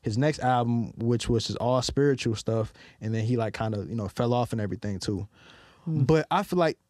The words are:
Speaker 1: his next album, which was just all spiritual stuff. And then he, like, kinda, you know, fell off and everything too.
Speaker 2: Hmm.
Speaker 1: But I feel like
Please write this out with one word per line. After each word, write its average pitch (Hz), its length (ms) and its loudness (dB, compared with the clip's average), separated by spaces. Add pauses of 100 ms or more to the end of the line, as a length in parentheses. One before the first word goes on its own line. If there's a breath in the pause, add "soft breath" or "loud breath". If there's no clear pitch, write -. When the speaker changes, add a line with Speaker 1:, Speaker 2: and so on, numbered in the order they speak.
Speaker 1:
his 110 160 0
next 143 220 2
album, 120 580 2
which 117 300 0
was 117 180 2
just 104 120 -4
all 123 240 2
spiritual 135 520 2
stuff. 113 380 -2 (280 loud breath)
And 113 140 -4
then 110 100 0
he, 120 120 0
like, 113 180 -2
kinda, 107 340 -4
you 98 60 -8
know, 104 140 -4
fell 120 260 0
off 120 180 0
and 113 80 -4
everything 101 380 -4
too. 101 300 -4 (560 loud breath)
Speaker 2:
Hmm. 156 180 0
Speaker 1:
But 151 280 4
I 185 120 2
feel 180 160 -2
like 160 200 2 (120)